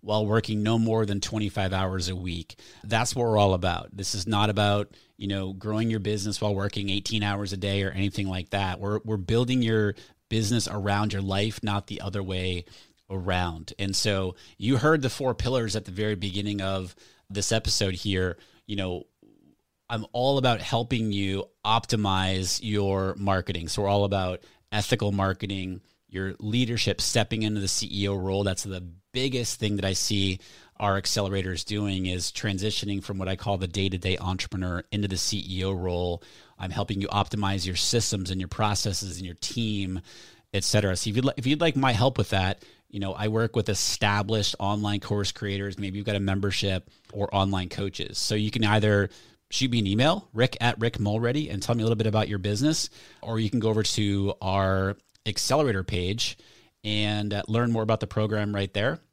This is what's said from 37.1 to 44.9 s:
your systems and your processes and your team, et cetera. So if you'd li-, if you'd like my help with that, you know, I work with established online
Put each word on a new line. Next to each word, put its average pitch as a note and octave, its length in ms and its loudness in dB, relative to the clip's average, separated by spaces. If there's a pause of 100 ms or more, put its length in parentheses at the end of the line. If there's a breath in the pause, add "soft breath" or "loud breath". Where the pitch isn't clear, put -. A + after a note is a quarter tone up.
your F#2 80 -4
systems F#2+ 560 0
and F#2+ 100 -4
your F2+ 60 -4
processes G2+ 680 -2
and F#2 100 -10
your F2 140 -10
team, G2+ 600 -2 (540 loud breath)
et G2 80 0
cetera. G2+ 320 2
So A2 160 -4
if G2+ 60 0
you'd B2+ 80 2
li-, C3+ 120 2
if A#2 120 -4
you'd D3 120 2
like E3 140 2
my C3+ 160 4
help B2 260 2
with G#2+ 140 0
that, F#2+ 340 0 (240 loud breath)
you G2+ 120 -8
know, G2 120 -4
I G#2 140 -4
work A2 300 0
with A2 120 2
established G#2 920 2
online G#2 400 0